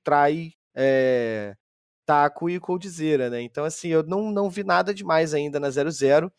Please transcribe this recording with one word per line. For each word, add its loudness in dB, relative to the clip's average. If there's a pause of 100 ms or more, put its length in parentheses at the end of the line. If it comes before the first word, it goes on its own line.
Trai, 2 (200)
é, 0 (520)
Taco 2
e -4
Coldzera, -2
né? -6
Então, -8
assim, -8
eu 2
não, -4
não -2
vi -8
nada 2
demais 0
ainda -2
na -2
zero -2
zero 2